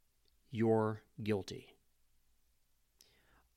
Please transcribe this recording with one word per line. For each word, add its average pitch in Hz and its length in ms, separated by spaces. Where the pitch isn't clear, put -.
you're 110 500
guilty. 101 540